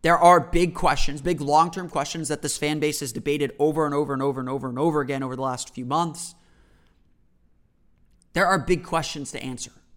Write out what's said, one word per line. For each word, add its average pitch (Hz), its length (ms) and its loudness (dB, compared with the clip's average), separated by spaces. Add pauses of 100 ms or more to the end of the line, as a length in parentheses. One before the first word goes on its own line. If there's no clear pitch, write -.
There 165 140 4
are 175 240 8
big 170 340 0
questions, 143 460 2
big 156 200 -2
long-term 165 500 2
questions 151 380 -4
that 151 140 -4
this 151 140 -4
fan 151 220 -2
base 151 220 -2
has 139 120 -8
debated 143 460 -2
over 151 260 2
and 143 100 -2
over 143 200 0
and 131 80 -4
over 135 180 -2
and 127 80 -8
over 131 200 -6
and 123 100 -8
over 151 220 2
again 135 220 -4
over 131 140 -6
the 131 60 -6
last 127 320 -6
few 127 100 -10
months. 151 520 -4 (2000)
There 180 140 2
are 190 120 4
big 160 260 -2
questions 156 480 -6
to 139 100 -12
answer. 127 300 -12 (240)